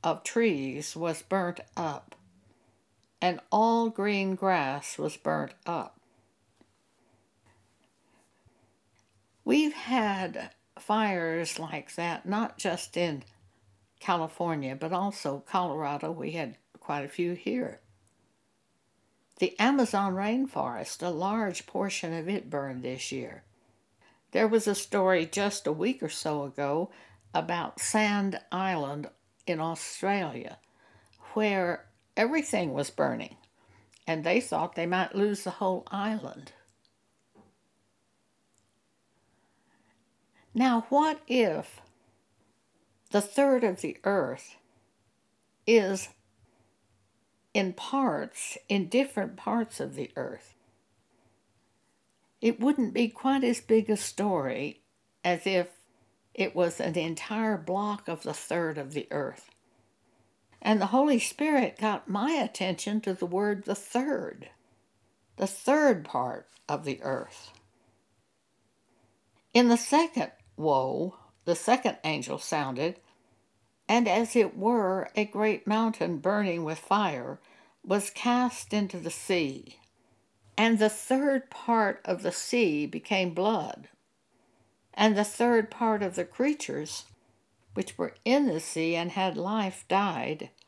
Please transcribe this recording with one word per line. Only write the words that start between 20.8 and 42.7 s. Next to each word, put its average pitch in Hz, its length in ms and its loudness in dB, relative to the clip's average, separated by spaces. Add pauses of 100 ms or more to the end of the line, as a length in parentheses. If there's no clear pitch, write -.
a 175 80 -2
large 190 560 -4
portion 185 460 -4
of 165 160 -6
it 196 220 -4
burned 135 320 -6
this 131 300 -8
year. 123 320 -10 (880)
There 214 160 4
was 220 180 4
a 202 80 2
story 185 520 2
just 202 400 -2
a 151 60 2
week 202 300 -2
or 160 60 -6
so 147 360 -4
ago 143 460 -2 (420)
about 170 480 -4
Sand 208 600 0 (100)
Island 156 580 -2 (380)
in 160 140 -2
Australia, 165 960 -4 (760)
where 196 520 0 (300)
everything 226 560 0
was 143 180 -2
burning, - 460 -2 (720)
and 160 180 -2
they 185 160 4
thought 165 340 -4
they 170 120 -4
might 180 280 0
lose 202 300 0
the 185 60 -4
whole 185 400 -2
island. 196 640 -6 (4000)
Now, 240 340 2
what 302 380 4
if 190 560 0 (1300)